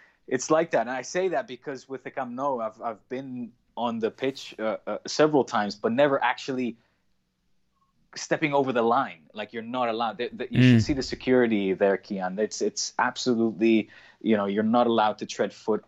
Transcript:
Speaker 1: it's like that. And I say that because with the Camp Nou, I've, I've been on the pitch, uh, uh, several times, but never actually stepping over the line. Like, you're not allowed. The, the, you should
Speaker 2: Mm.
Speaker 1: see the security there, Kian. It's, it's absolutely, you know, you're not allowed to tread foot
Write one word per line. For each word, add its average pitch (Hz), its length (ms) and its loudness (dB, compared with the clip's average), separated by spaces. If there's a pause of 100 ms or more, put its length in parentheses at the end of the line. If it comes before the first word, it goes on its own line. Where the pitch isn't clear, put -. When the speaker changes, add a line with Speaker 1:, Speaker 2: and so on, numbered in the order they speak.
(280)
Speaker 1:
it's - 240 -4
like 165 200 2
that. 131 100 2
And 117 100 -4
I 131 120 -6
say 185 260 -2
that 139 180 -4
because 127 400 -12
with 135 160 -12
the 127 80 -12
Camp 127 200 -8
Nou, 131 280 -4
I've, 113 220 -8
I've 110 260 -8
been 127 460 -10 (240)
on 117 220 -2
the 110 120 0
pitch, - 480 -6
uh, 110 260 -2
uh, 104 120 -4 (100)
several 151 380 4
times, 104 300 -2
but 113 180 -2
never 139 280 4
actually 123 540 -4 (1400)
stepping 151 400 -2
over 131 180 2
the 120 80 2
line. 117 380 2 (140)
Like, 107 200 -10
you're 117 80 -8
not 120 260 -4
allowed. 110 300 -4
The, 120 160 -6
the, 98 160 -8
you 127 140 4
should 127 140 8
Speaker 2:
Mm. 110 40 4
Speaker 1:
see 147 120 4
the 131 100 0
security 113 720 2
there, 98 220 4
Kian. 92 440 -6
It's, 107 200 -4
it's - 380 -4
absolutely, 113 920 2 (360)
you 110 120 4
know, 101 120 0
you're 101 160 0
not 117 240 4
allowed 107 320 2
to 107 80 -8
tread 104 260 -4
foot - 340 -4